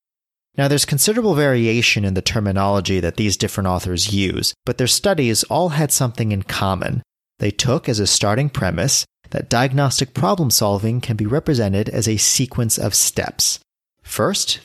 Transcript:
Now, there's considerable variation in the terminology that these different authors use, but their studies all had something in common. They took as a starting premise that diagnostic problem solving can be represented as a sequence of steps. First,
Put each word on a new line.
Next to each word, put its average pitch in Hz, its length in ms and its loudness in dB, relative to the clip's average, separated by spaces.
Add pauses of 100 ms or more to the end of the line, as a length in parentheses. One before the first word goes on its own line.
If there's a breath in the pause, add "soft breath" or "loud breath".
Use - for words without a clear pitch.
(560)
Now, 139 100 2
there's 139 180 2
considerable 208 520 0
variation 117 680 2
in 95 100 0
the 92 60 0
terminology 98 800 0
that 85 160 -2
these 107 220 0
different 98 320 -2
authors 90 440 -2
use, 98 420 -2 (120)
but 123 100 -4
their 123 120 0
studies 139 560 0
all 170 240 0
had 151 240 0
something 117 400 0
in 98 100 -2
common. 95 580 -4 (380)
They 104 140 -2
took 131 360 0
as 107 120 0
a 98 80 0
starting 113 420 0
premise 90 540 0 (260)
that - 180 -6
diagnostic 131 680 2
problem 175 360 0
solving 107 500 0
can 120 160 -4
be 107 100 -2
represented 110 640 0
as 117 200 -2
a 107 80 0
sequence - 600 0
of 110 200 -2
steps. - 640 0 (420)
First, - 640 -2